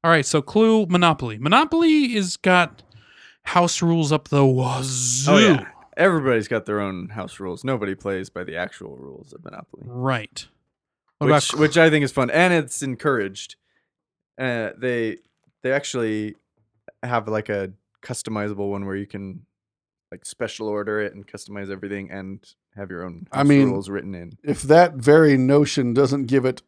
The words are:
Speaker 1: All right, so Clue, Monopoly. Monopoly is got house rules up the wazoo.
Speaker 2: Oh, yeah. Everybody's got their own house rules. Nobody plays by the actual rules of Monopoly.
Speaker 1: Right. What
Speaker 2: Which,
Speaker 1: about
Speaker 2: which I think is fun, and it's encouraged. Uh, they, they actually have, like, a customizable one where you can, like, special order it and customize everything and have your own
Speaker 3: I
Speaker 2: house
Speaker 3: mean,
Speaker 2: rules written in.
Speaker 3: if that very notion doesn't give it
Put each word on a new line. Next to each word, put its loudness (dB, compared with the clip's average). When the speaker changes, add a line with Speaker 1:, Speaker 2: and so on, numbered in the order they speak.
Speaker 1:
All 4
right, 4
so 0
Clue, 2
Monopoly. 0
Monopoly 2
is -2
got 2
house 0
rules 2
up -2
the 4
wazoo. -2
Speaker 2:
Oh, 8
yeah. 4
Everybody's 2
got -2
their -2
own -6
house -12
rules. -10
Nobody -4
plays -6
by -12
the -10
actual -10
rules -20
of -20
Monopoly. -18
Speaker 1:
Right. -4
What 2
Speaker 2:
Which, 4
Speaker 1:
about -4
Speaker 2:
which 4
I 8
think 2
is -2
fun, 0
and 4
it's -2
encouraged. -4
Uh, -4
they, -2
they -2
actually -4
have, -2
like, -4
a -4
customizable -6
one -6
where -6
you -8
can, -14
like, -20
special -10
order -4
it -6
and -20
customize -14
everything -10
and -14
have -14
your -10
own -14
Speaker 3:
I -6
Speaker 2:
house 2
Speaker 3:
mean, 6
Speaker 2:
rules -6
written -8
in. -16
Speaker 3:
if -6
that 6
very 6
notion 2
doesn't 2
give 2
it -2